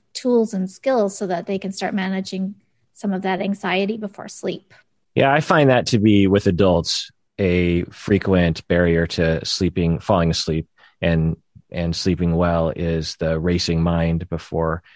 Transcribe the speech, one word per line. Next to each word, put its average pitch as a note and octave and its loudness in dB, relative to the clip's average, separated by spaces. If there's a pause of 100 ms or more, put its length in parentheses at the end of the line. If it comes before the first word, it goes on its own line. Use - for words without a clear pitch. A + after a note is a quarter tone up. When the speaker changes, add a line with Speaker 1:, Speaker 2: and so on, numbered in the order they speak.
(140)
Speaker 1:
tools A#3 0
and F#3 -4
skills A3 -2
so G3+ -6
that F3 -4
they G3 -4
can F#3+ -6
start G3 -6
managing F#3+ -4 (380)
some G3+ -6
of F#3 -4
that F#3+ -2
anxiety G3 -2
before G#3+ -12
sleep. - -10 (420)
Speaker 2:
Yeah, C#3 4
I C#3+ 4
find D#3 4
that B2 4
to A#2 2
be, G2+ 6
with G2+ 4
adults, F2 2 (280)
a F2 2
frequent F#2 0
barrier E2+ 2
to E2 -2
sleeping, E2+ -2
falling E2+ 2
asleep, D#2+ -4 (340)
and, D#2+ 0 (340)
and E2+ -6
sleeping F2 -2
well E2+ 0
is E2 -6
the D#2+ -2
racing F2 -2
mind E2 0
before, E2 -6 (120)